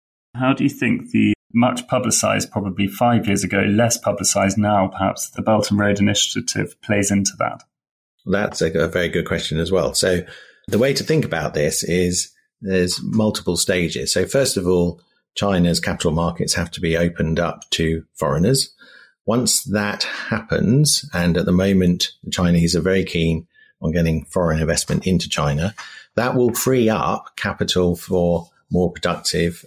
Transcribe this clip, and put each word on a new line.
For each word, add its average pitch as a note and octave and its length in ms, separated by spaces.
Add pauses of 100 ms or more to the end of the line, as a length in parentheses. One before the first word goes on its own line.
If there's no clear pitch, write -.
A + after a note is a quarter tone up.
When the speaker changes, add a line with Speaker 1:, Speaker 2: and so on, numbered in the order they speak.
(340)
Speaker 1:
How B2+ 200
do C#3 100
you C#3+ 60
think - 420
the G#2+ 220 (200)
much B2 340
publicised, G#2 640
probably G2 380
five A#2+ 400
years G2 160
ago, G2 160
less G#2 420
publicised G2 560
now G#2 300
perhaps, - 420
the - 120
Belt G#2+ 280
and G2+ 100
Road G2+ 200
Initiative - 840
plays G2+ 300
into G2 260
that? - 240 (640)
Speaker 2:
That's G2 360
a, E2 180
a D#2+ 80
very F2 220
good E2 180
question E2 320
as E2+ 120
well. E2+ 220
So F2+ 280 (460)
the G#2 120
way C3+ 140
to A2 100
think D#3+ 220
about D#2+ 280
this - 300
is F2+ 480 (300)
there's F#2 420
multiple G#2 540
stages. E2+ 560
So F2+ 120
first C3+ 300
of F#2 100
all, F2 360 (340)
China's F2 460
capital E2+ 300
markets E2+ 420
have - 180
to - 100
be E2 140
opened E2 440
up E2 320
to D#2+ 420
foreigners. E2 600 (540)
Once A#2+ 360
that G#2 400
happens, - 1120
and F2 220
at - 100
the F#2 60
moment, F#2 600 (120)
the - 80
Chinese F2 440
are E2+ 60
very F#2 220
keen E2 440 (340)
on D#2+ 100
getting D#2+ 340
foreign E2 340
investment - 460
into F2 240
China, D2+ 460 (400)
that B2 200
will B2 180
free B2 360
up F2 460
capital F#2 600
for F2 540 (220)
more F2+ 200
productive E2+ 760